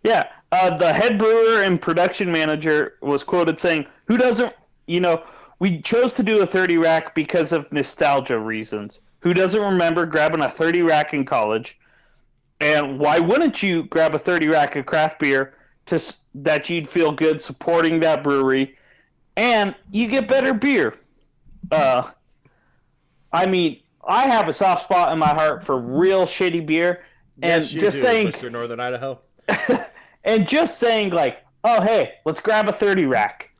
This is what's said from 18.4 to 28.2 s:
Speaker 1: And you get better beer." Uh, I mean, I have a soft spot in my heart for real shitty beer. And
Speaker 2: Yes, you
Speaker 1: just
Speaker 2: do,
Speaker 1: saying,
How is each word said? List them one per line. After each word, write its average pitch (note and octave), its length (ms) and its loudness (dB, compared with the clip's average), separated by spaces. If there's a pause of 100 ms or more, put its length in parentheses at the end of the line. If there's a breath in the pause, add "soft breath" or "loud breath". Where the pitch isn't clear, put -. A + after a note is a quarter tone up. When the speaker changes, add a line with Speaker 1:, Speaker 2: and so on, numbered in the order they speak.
Speaker 1:
And G#3+ 380 0 (160)
you A3 160 0
get B3 200 -2
better C4+ 260 2
beer." G#3+ 420 0 (760)
Uh, C3 380 2 (1200)
I F3+ 140 2
mean, F3+ 340 -2 (280)
I A3+ 160 2
have A3+ 260 2
a D3+ 40 -4
soft F#3 320 0
spot F3 280 2
in D#3+ 60 -2
my D#3 100 2
heart D3+ 340 0
for C3+ 160 -2
real E3+ 460 2
shitty F3 400 -4
beer. E3+ 380 0 (400 loud breath)
And E3 200 2
Speaker 2:
Yes, C#3 100 -8
you D3+ 60 -8
Speaker 1:
just D3+ 180 0
Speaker 2:
do, C#3 40 -2
Speaker 1:
saying, A3+ 260 2